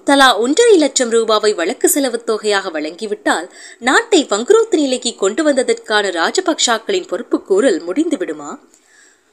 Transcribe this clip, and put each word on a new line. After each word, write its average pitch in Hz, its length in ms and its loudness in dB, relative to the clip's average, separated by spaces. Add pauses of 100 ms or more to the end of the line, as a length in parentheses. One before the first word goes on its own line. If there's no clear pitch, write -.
தலா 277 240 4 (100)
ஒன்றரை 311 400 4
லட்சம் 262 340 0
ரூபாவை 214 420 2
வழக்கு 180 360 -2
செலவு 254 320 -2
தொகையாக 208 480 -2
வழங்கிவிட்டால் 180 800 -6 (320)
நாட்டை 339 440 2
வங்குரோத்து 247 540 2
நிலைக்கு 254 360 -2
கொண்டு 220 300 -2
வந்ததற்கான 226 680 0
ராஜபக்ஷாக்களின் 220 960 -2
பொறுப்புக்கூறல் 202 720 0
முடிந்துவிடுமா? 170 680 -6 (840)